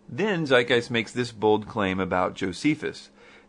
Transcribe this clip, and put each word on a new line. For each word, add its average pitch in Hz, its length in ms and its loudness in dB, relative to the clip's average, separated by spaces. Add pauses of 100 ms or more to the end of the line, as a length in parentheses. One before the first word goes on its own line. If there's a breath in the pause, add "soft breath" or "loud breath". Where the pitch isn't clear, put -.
Then 170 360 -2
Zeitgeist 123 460 2
makes 117 220 -2
this 120 180 -4
bold 107 380 2
claim 95 320 0
about 90 340 0
Josephus. 95 720 -4 (400 loud breath)